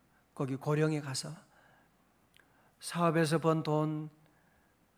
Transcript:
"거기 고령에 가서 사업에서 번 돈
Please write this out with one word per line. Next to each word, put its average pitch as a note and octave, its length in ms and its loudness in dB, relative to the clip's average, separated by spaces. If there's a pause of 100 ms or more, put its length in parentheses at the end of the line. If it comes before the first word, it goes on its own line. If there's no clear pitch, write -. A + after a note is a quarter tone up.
(340)
"거기 C3+ 220 -4
고령에 D3+ 440 0
가서 C#3+ 300 -8 (1500)
사업에서 E3 580 2
번 D#3+ 240 2
돈 D3+ 480 -2 (880)